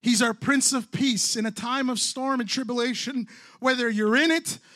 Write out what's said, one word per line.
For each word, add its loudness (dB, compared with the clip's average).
He's 2
our 2
Prince 2
of -4
Peace 0
in -2
a -2
time -2
of -2
storm -2
and -4
tribulation. -4
Whether 0
you're 2
in 4
it -2